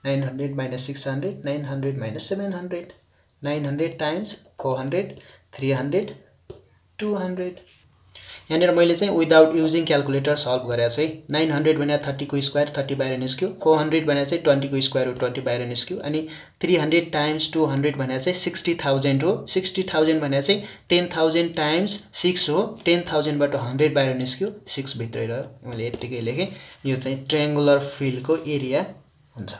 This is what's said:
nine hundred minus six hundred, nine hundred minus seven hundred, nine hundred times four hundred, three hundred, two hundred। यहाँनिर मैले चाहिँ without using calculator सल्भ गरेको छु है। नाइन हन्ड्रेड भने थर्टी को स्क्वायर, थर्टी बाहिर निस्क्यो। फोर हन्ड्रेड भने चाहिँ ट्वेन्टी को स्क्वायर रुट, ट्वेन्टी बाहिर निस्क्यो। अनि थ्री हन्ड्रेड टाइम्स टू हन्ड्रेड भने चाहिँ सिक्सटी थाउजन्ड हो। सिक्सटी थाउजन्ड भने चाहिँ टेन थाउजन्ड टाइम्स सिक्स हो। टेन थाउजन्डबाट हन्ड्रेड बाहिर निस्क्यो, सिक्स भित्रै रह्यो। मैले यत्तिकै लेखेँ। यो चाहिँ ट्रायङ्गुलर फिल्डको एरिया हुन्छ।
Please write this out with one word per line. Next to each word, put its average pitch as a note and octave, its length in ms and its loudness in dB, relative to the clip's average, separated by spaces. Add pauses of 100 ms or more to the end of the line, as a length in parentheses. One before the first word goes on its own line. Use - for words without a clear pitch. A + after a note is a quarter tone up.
nine C#3 180 0
hundred C#3 340 -6
minus B2+ 280 -4
six D#3 200 -6
hundred, C#3+ 400 -6
nine C#3+ 200 -4
hundred C3+ 320 -4
minus A2 300 -2
seven G3 260 -4
hundred, F3+ 420 -10 (480)
nine D3 220 -4
hundred D3 340 -4
times D#3+ 480 -6 (140)
four C3 160 -2
hundred, C#3+ 460 -4 (300)
three C3+ 200 -2
hundred, D3 440 -2 (800)
two G#3+ 160 -2
hundred। F3+ 460 -6 (920)
यहाँनिर E3+ 200 6
मैले E3+ 240 6
चाहिँ G3 200 0
without D#3+ 400 8
using D#3+ 320 2
calculator C#3 500 2
सल्भ B2 320 -2
गरेको A#2 220 2
छु C#3+ 120 4
है। D#3+ 40 2 (240)
नाइन D#3 220 2
हन्ड्रेड D3 260 4
भने D3 200 2
थर्टी C#3 280 -4
को C#3 140 -2
स्क्वायर, D3 380 0
थर्टी C3+ 160 -4
बाहिर C3 240 -2
निस्क्यो। C3 300 -2 (140)
फोर D#3 160 6
हन्ड्रेड D#3 280 2
भने C#3+ 180 2
चाहिँ E3 200 -2
ट्वेन्टी C3+ 240 4
को C3+ 120 0
स्क्वायर C3 280 2
रुट, B2 100 -6
ट्वेन्टी B2+ 220 -2
बाहिर B2 260 -2
निस्क्यो। A#2+ 320 -2
अनि D#3 280 -4 (360)
थ्री F3 140 4
हन्ड्रेड D#3+ 360 2
टाइम्स D3+ 400 0
टू D#3+ 120 2
हन्ड्रेड C#3 320 0
भने C3 220 -4
चाहिँ F3+ 200 0
सिक्सटी - 360 -2 (100)
थाउजन्ड C#3 380 2
हो। G#3 260 0
सिक्सटी F#3 340 -2 (120)
थाउजन्ड D#3 280 4
भने C#3 200 0
चाहिँ G3+ 200 2 (260)
टेन F3 280 2
थाउजन्ड E3 400 2
टाइम्स E3 440 0 (120)
सिक्स F3+ 380 2
हो। F#3 140 2 (200)
टेन E3+ 280 4
थाउजन्डबाट C#3+ 420 0
हन्ड्रेड C3+ 400 0
बाहिर C3+ 200 2
निस्क्यो, C3 380 -2 (140)
सिक्स C3+ 320 -4
भित्रै A2+ 280 -6
रह्यो। A#2+ 440 -8
मैले A2+ 160 -6
यत्तिकै A#2+ 340 -8
लेखेँ। C3+ 280 -4 (380)
यो C3 100 0
चाहिँ C3+ 300 -4
ट्रायङ्गुलर D3 520 4
फिल्डको C#3 580 -2
एरिया D3 500 -2 (500)
हुन्छ। G#2 240 -8